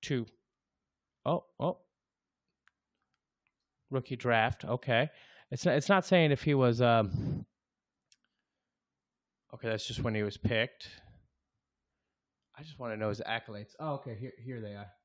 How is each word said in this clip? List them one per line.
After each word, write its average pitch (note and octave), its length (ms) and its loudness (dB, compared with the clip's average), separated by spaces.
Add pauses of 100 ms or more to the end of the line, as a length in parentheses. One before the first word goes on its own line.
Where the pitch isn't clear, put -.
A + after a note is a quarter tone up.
Two. B2 240 -4 (1000)
Oh, E3+ 200 -2 (140)
oh. E3 180 -2 (2250)
Rookie C3 240 -6
draft. A#2 500 0
Okay. B2 440 0 (420)
It's C3 140 -4
not, D#3 100 4
it's C#3+ 140 0
not F#3+ 160 4
saying E3 260 6
if C#3 120 2
he D3 120 2
was, B2 260 4
um... A2+ 640 2 (2000)
okay, A#2+ 160 -6
that's A2 180 -4
just - 140 -6
when A2 140 0
he G#2+ 80 0
was G#2 140 -4
picked. - 500 -2 (1700)
I C#3 60 -18
just D#3 160 -18
wanna A#2 180 -6
know G#2+ 120 0
his G2+ 120 -4
accolades. A2 580 -8
Oh, D#3 160 -6
okay, C3 240 -10
here, B2+ 140 -12 (100)
here B2 180 -10
they G#2 140 -10
are. G2+ 120 -14 (180)